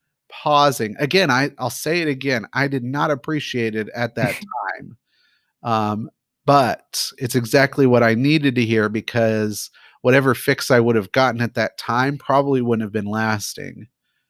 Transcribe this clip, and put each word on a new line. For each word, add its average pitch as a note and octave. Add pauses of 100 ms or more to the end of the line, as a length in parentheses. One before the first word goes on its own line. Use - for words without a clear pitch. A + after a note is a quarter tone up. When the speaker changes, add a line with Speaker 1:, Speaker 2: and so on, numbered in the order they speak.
(300)
Speaker 1:
pausing. C#3+
Again, D3+
I, C3+
I'll B2
say E3+
it D#3
again. C3
I C3+
did C3+
not D3
appreciate B2+
it G#2+
at A#2+
that G#2+
Speaker 2:
<laughs> G2
Speaker 1:
time. - (680)
Um, A2 (360)
but -
it's C3
exactly C3+
what A#2+
I A2+
needed C#3
to B2
hear, A2
because G#2+ (300)
whatever C3
fix -
I B2+
would A#2
have G#2
gotten B2
at A2
that A2
time C3
probably C#3
wouldn't A2+
have G2+
been G2+
lasting. G#2 (420)